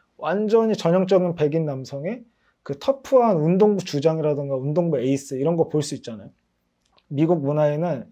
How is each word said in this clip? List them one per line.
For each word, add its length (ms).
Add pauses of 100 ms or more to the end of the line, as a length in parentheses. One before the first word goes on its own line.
(180)
완전히 580
전형적인 600
백인 300
남성의 580 (400)
그 160
터프한 580
운동부 460
주장이라던가 720
운동부 440
에이스 360
이런 200
거 140
볼 120
수 140
있잖아요. 340 (760)
미국 340
문화에는 720